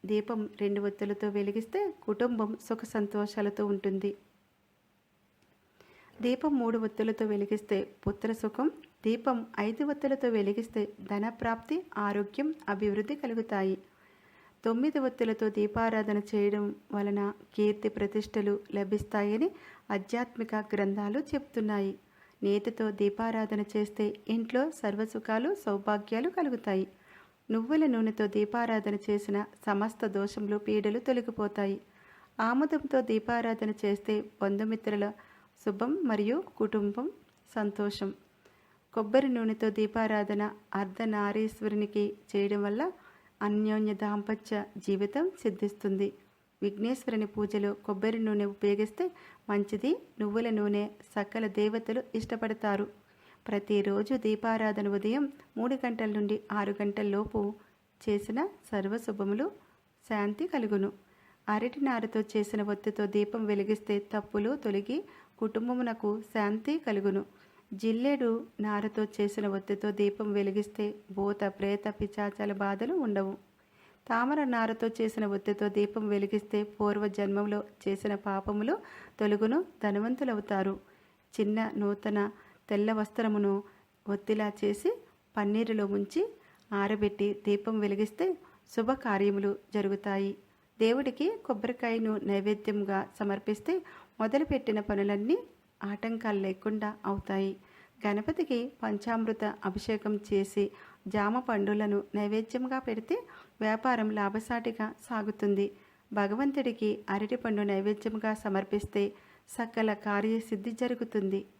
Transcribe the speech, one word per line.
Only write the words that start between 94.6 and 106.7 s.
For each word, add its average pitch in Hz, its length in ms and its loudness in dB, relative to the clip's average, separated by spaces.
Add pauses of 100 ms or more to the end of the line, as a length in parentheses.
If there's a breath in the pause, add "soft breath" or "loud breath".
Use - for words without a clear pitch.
పనులన్నీ 202 560 2 (540)
ఆటంకాలు 220 560 -2
లేకుండా 208 420 -2 (220)
అవుతాయి. 196 420 0 (540 loud breath)
గణపతికి 240 520 0 (240)
పంచామృత 220 600 0 (240)
అభిషేకం 208 460 -2 (140)
చేసి 196 360 2 (500 loud breath)
జామ 214 240 2
పండులను 208 600 2 (160)
నైవేద్యంగా 220 640 -2
పెడితే 233 380 -2 (440 loud breath)
వ్యాపారం 220 580 2
లాభసాటిగా 220 680 -2 (220)
సాగుతుంది. 208 580 2 (460 loud breath)
భగవంతుడికి 226 800 0 (240)